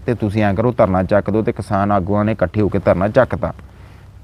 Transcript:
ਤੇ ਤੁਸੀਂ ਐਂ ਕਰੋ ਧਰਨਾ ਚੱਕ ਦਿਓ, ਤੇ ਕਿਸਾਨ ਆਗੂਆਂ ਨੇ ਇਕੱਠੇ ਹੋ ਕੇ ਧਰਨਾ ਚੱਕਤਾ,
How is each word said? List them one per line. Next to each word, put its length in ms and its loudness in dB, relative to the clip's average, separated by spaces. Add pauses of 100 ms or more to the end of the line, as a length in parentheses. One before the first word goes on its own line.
ਤੇ 80 -2
ਤੁਸੀਂ 300 -2
ਐਂ 100 0
ਕਰੋ 240 0
ਧਰਨਾ 260 2
ਚੱਕ 260 0
ਦਿਓ, 120 0
ਤੇ 100 -2
ਕਿਸਾਨ 400 -2
ਆਗੂਆਂ 340 0
ਨੇ 60 0
ਇਕੱਠੇ 300 -2
ਹੋ 80 2
ਕੇ 100 -2
ਧਰਨਾ 280 2
ਚੱਕਤਾ, 460 0 (720)